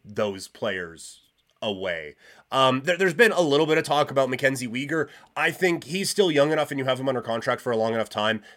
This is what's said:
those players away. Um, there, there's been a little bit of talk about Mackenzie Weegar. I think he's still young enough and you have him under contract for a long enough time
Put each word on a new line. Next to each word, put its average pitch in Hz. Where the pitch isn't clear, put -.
those 101
players 90
away. 92
Um, 131
there, 151
there's 185
been 220
a 170
little 151
bit 156
of 160
talk 147
about 135
Mackenzie 131
Weegar. 143
I 160
think 170
he's 185
still 196
young 147
enough 156
and 147
you 135
have 131
him 135
under 123
contract 117
for 123
a 113
long 110
enough 110
time 107